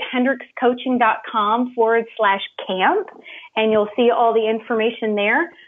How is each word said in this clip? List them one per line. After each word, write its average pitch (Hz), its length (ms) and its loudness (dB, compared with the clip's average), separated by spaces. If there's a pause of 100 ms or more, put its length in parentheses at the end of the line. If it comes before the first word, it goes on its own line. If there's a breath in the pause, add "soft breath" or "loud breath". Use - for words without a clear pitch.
(140)
hendrixcoaching 254 840 -2
dot 220 320 0
com 233 440 0
forward 226 300 2 (140)
slash 202 240 2 (240)
camp, 220 420 0 (460 loud breath)
and 220 180 2
you'll 208 240 2
see 240 140 4
all 226 240 2
the 220 120 2
information 220 680 -2
there. 233 360 0 (160 loud breath)